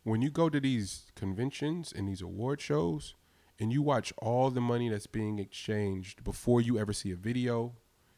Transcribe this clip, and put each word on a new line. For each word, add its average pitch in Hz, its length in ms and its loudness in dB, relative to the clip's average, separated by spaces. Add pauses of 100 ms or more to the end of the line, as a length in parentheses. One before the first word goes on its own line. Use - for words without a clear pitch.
when 110 180 2
you 139 100 4
go 165 200 4
to 147 100 2
these 123 440 0 (100)
conventions 135 840 -4
and 98 100 -4
these 95 140 -4
award 104 400 -4
shows 156 540 -2 (440)
and 110 140 0
you 143 80 4
watch 139 380 2
all 123 320 2
the 127 100 0
money 120 300 2
that's 104 160 -4
being 107 320 -2
exchanged 98 880 -4
before 120 360 4
you 117 180 2
ever 104 140 0
see 101 180 -4
a 90 60 -4
video, 120 560 -2 (460)